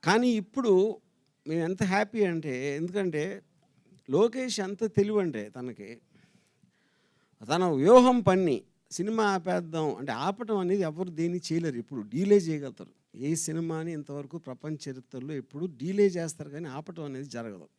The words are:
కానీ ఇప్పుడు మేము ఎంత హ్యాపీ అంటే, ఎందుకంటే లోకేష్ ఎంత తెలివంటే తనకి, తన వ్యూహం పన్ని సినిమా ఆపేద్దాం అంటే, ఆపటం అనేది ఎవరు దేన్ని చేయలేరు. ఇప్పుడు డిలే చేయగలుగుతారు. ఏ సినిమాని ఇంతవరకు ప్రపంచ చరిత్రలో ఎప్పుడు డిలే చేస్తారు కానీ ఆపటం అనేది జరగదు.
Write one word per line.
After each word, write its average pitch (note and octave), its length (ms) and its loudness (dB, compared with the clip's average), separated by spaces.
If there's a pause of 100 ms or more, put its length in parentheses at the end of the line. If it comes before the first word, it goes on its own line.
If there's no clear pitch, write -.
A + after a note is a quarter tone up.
కానీ A#3 260 6
ఇప్పుడు G#3+ 640 2 (500)
మేము D#3+ 180 -2
ఎంత F#3 180 -2
హ్యాపీ G#3 420 2
అంటే, C#3+ 520 -4
ఎందుకంటే F3+ 680 -4 (680)
లోకేష్ A3 500 2
ఎంత G3 240 -4
తెలివంటే F#3+ 720 0
తనకి, A#2 400 -12 (1500)
తన F3 160 2
వ్యూహం A#3 560 8
పన్ని F#3 420 2 (280)
సినిమా G#3+ 340 -2
ఆపేద్దాం E3+ 720 -2
అంటే, B2+ 180 -6
ఆపటం G3+ 440 -4
అనేది F#3+ 260 0
ఎవరు E3+ 280 -4
దేన్ని E3+ 300 -4 (120)
చేయలేరు. D#3+ 240 -2
ఇప్పుడు A#2 240 -8
డిలే D#3+ 360 4
చేయగలుగుతారు. D#3 540 -2 (260)
ఏ C#3+ 180 -2
సినిమాని D#3+ 580 -4
ఇంతవరకు C#3+ 460 -10
ప్రపంచ D3+ 380 -10 (140)
చరిత్రలో C3 440 -12
ఎప్పుడు C#3+ 320 -8
డిలే F3+ 400 2
చేస్తారు E3 440 -4
కానీ D3+ 180 -10
ఆపటం D#3+ 360 -10
అనేది C#3 240 -10
జరగదు. A2 400 -10 (100)